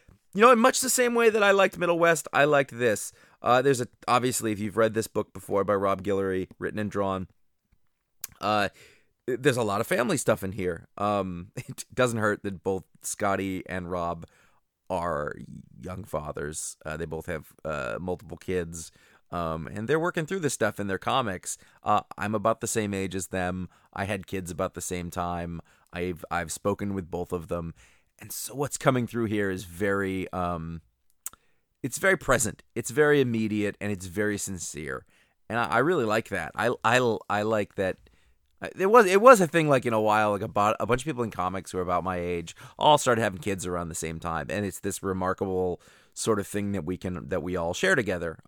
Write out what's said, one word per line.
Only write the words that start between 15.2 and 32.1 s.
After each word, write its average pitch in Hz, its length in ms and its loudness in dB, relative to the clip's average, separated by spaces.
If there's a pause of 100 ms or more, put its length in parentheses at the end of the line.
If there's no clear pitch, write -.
young 92 220 -10
fathers. 76 840 -8
Uh, 78 120 -6
they 82 80 -4
both 80 220 -10
have, 80 260 -8 (100)
uh, 67 360 -4
multiple 87 380 -8
kids, 85 540 -6 (400)
um, 82 360 -4
and 107 200 -8
they're 151 120 2
working 170 260 -2
through 190 140 -4
this 147 140 0
stuff - 260 0
in 101 80 -4
their 95 100 -2
comics. 117 600 -2 (260)
Uh, 104 180 2 (160)
I'm 104 180 -2
about 110 260 0
the 113 60 -6
same 104 260 -2
age 95 220 -2
as 95 120 -4
them. 92 420 -4 (240)
I 98 120 -4
had 98 220 -4
kids 95 240 -6
about 90 220 -4
the 87 80 -10
same 87 280 -6
time. 87 520 -4 (320)
I've, 87 360 -4
I've 85 220 -4
spoken 101 420 -4
with 90 180 -6
both 87 200 -6
of 87 160 -6
them. 85 260 -6 (480)
And 104 100 -16
so - 240 -10
what's 135 220 -4
coming 127 300 2
through 117 180 -2
here 104 260 0
is 92 120 -4
very, 95 720 -2
um, 85 480 -4 (1040)
it's 127 160 -6
very 190 180 4